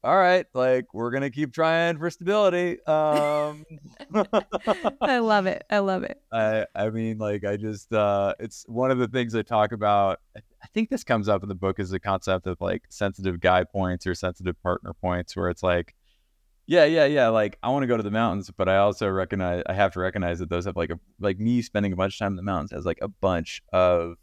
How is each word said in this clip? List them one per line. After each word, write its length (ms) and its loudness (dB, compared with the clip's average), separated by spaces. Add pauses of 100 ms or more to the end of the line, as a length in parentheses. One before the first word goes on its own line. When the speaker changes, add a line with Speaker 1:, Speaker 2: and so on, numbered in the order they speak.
Speaker 1:
"All 140 4
right, 380 4
like, 380 2
we're 180 -4
gonna 180 -2
keep 240 -6
trying 460 0
for 100 -4
stability." 760 0
Um, 800 0 (460)
<laughs> 140 0 (760)
Speaker 2:
I 180 2
love 260 2
it. 240 -4
I 100 2
love 240 -2
it. 160 -10 (120)
Speaker 1:
I, 420 0
I 160 -2
mean, 300 -4
like, 260 -4
I 120 -2
just, 360 -8
uh, 460 2
it's 280 -14
one 220 -2
of 80 0
the 100 0
things 280 -4
I 80 0
talk 300 0
about. 480 0 (140)
I, 40 -16 (240)
I 100 -20
think 160 -2
this 140 -4
comes 260 -2
up 140 0
in 60 -10
the 60 -4
book 240 -2
is 120 -4
the 80 -4
concept 480 -2
of, 120 -6
like, 300 -4
sensitive 500 -4
guy 240 4
points 440 -4
or 80 -2
sensitive 480 -6
partner 300 -4
points, 420 -4
where 140 -2
it's 140 -6
like, 320 0 (720)
"Yeah, 180 6
yeah, 200 4
yeah, 240 4
like, 340 2
I 60 0
wanna 180 0
go 100 2
to 60 -2
the 80 -2
mountains, 440 0
but 140 0
I 80 6
also 320 4
recognize, 580 0
I 60 -4
have 200 2
to 60 -6
recognize 400 -2
that 100 -6
those 160 -2
have, 120 -6
like, 140 -2
a, 80 -8 (200)
like, 200 -2
me 220 0
spending 320 -2
a 20 -4
bunch 200 -2
of 40 -16
time 140 -2
in 40 -8
the 60 -12
mountains 280 -4
has, 140 -8
like, 160 -2
a 60 -6
bunch 560 -4 (100)
of 500 4